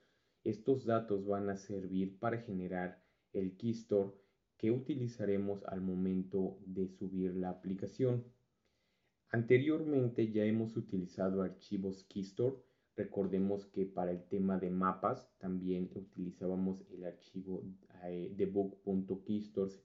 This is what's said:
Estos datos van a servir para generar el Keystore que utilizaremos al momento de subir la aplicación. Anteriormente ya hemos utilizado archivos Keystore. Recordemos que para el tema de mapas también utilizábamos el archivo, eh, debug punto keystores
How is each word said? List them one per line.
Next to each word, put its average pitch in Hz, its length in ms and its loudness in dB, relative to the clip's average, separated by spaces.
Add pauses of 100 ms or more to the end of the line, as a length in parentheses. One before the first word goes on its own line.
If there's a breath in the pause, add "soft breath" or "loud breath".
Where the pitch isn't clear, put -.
(440 soft breath)
Estos 120 400 2
datos 107 420 2
van 101 220 0
a 98 80 0
servir 95 640 -4
para 113 200 0
generar 90 640 -4 (300 soft breath)
el 95 240 -2
Keystore 104 540 2 (460 soft breath)
que 110 140 2
utilizaremos 110 920 0
al 92 160 -4
momento 95 880 0
de 95 220 -2
subir 92 460 -2
la 92 160 -2
aplicación. 104 720 -2 (1080)
Anteriormente 127 1000 4
ya 107 140 2
hemos 110 320 2
utilizado 95 640 -2
archivos 95 640 -4
Keystore. 123 520 -2 (380 loud breath)
Recordemos 98 720 0
que 95 200 -2
para 90 240 -2
el 87 140 -2
tema 95 340 2
de 90 120 0
mapas 92 680 2
también 92 560 -2
utilizábamos 95 960 -4
el 90 140 -10
archivo, 92 600 -8 (400)
eh, 90 320 -4
debug 98 460 0
punto 95 420 -2
keystores 101 600 -2